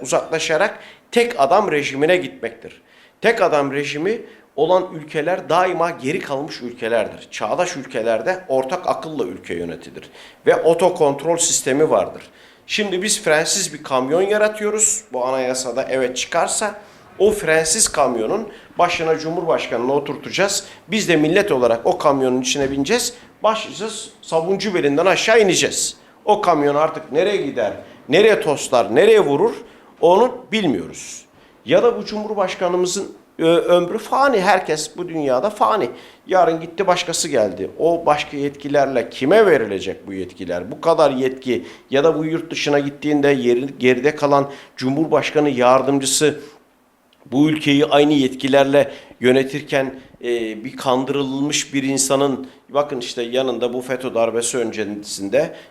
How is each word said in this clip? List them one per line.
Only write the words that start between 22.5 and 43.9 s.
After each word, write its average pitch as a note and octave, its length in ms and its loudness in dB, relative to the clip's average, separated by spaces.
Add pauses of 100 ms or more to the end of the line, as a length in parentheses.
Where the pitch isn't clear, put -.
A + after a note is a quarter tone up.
bineceğiz. C#3+ 440 -2 (280)
Başlayacağız, G#3+ 680 -4 (120)
sabuncu F#3+ 520 -2
belinden D3 320 2
aşağı A3 340 4
ineceğiz. D#3 560 0 (280)
O G#3 160 4
kamyon D3 340 2
artık D3+ 380 -2
nereye F#3 240 0
gider, B2 360 -4 (360)
nereye F#3 320 6
toslar, B2 540 0
nereye G3+ 260 6
vurur D#3 340 2 (460)
onu G#3 380 4 (140)
bilmiyoruz. A#2+ 720 -4 (400)
Ya E3+ 180 4
da A#3+ 160 2
bu G3+ 60 -8
Cumhurbaşkanımızın, F#3+ 1080 -2 (260)
e, D#3+ 40 -6
ömrü E3+ 560 2
fani. B3+ 420 2
Herkes F3+ 560 0
bu F3 120 -8
dünyada C3+ 420 0
fani. G#3+ 400 0 (360)
Yarın E3+ 340 2
gitti E3+ 260 -6
başkası E3+ 420 -2
geldi. G#2+ 500 0
O E3 280 0
başka D3 300 0
yetkilerle C#3 720 -2
kime G3 360 4
verilecek G2+ 600 0
bu G2 60 -12
yetkiler? F2+ 580 -8
Bu D3 100 -12
kadar D#3+ 300 4
yetki B2+ 540 -2 (260)
ya C#3 140 4
da D#3 140 4
bu D#3+ 60 -2
yurt D#3+ 260 -4
dışına C#3+ 280 0
gittiğinde C#3+ 500 0
yeri, B2+ 500 0
geride B2+ 380 2